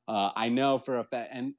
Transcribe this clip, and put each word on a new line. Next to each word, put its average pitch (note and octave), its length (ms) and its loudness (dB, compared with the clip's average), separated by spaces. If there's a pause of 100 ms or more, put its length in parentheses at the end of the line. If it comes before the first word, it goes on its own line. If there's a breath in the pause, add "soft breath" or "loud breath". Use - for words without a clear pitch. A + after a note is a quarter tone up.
Uh, G2+ 300 0
I A2+ 100 0
know C3 300 4
for B2+ 220 -2
a A2+ 40 -2
fact, A#2 300 -6
and, C3+ 260 -6